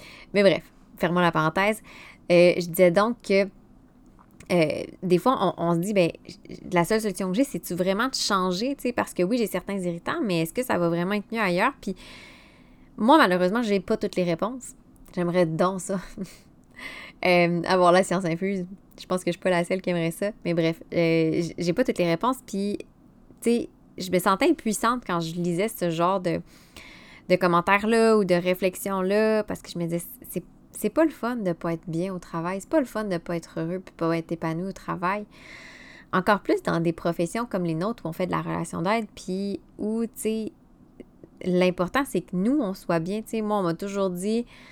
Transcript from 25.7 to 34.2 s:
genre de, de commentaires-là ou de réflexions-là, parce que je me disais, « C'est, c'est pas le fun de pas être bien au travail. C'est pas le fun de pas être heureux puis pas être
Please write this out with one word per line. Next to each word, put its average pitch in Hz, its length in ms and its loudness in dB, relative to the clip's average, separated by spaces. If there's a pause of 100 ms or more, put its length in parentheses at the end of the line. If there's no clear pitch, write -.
genre 175 300 0
de, 170 200 -2 (880)
de 180 80 6
commentaires-là 202 800 4
ou 208 80 4
de 180 100 2
réflexions-là, 190 1080 0
parce 190 180 -8
que - 100 -18
je - 80 -10
me 170 60 -2
disais, « 170 180 -4 (280)
C'est, 175 120 -6 (300)
c'est - 160 -4
pas 311 160 2
le 311 60 2
fun 247 260 -6
de 190 160 -2
pas 165 220 -4
être 160 120 -10
bien 180 280 -4
au 180 40 -8
travail. 175 440 -8
C'est - 80 -20
pas 320 100 4
le 254 60 0
fun 214 180 -6
de 185 140 -2
pas 170 180 -6
être 170 240 -8
heureux 175 200 -4
puis - 140 -20
pas 165 220 -2
être 165 160 -6